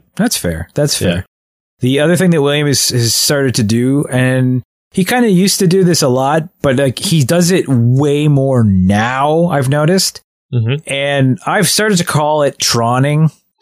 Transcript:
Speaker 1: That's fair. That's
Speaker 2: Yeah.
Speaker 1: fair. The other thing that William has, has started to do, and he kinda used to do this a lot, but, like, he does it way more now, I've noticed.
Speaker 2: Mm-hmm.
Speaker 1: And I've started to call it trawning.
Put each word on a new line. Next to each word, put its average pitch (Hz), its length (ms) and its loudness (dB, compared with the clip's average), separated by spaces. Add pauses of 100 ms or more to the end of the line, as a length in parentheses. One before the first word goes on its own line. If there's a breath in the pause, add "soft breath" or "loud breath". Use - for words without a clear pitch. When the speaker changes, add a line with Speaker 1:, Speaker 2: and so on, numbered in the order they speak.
(160)
Speaker 1:
That's 220 220 -2
fair. 82 360 -6
That's 147 280 -2
Speaker 2:
Yeah. 104 100 -2
Speaker 1:
fair. 87 140 -6 (540)
The 131 200 0
other 156 160 2
thing 180 140 2
that 165 120 2
William 143 260 0
has, 139 220 -2
has 117 240 -2
started 139 420 -2
to 127 80 0
do, 123 460 0
and 127 540 0 (280)
he 196 120 -2
kinda 240 260 0
used 190 300 2
to 196 80 2
do 190 160 2
this 175 180 2
a 151 60 0
lot, 135 400 0 (140)
but, 135 160 0
like, 135 220 0
he 156 260 0
does 170 260 0
it 180 160 0
way 139 640 2
more 135 340 2
now, 113 840 2
I've 143 200 -2
noticed. 151 540 0 (320)
Speaker 2:
Mm-hmm. 123 360 -2
Speaker 1:
And 139 560 0
I've 175 220 0
started 208 300 0
to 170 80 -2
call 151 380 0
it 139 160 -2
trawning. 131 720 0 (300)